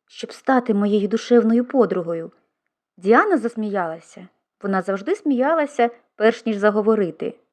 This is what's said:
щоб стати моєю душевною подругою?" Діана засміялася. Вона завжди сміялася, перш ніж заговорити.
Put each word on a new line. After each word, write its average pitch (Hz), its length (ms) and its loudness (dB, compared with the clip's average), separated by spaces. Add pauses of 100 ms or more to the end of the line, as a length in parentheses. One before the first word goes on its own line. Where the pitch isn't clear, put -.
щоб - 260 -16
стати 247 400 -2
моєю 202 340 0
душевною 226 580 2
подругою?" 175 640 -2 (680)
Діана 269 400 2
засміялася. 196 920 -8 (340)
Вона 190 200 -2
завжди 202 340 -4
сміялася, 277 760 0 (260)
перш 220 300 0
ніж 214 120 -2
заговорити. 208 800 0 (180)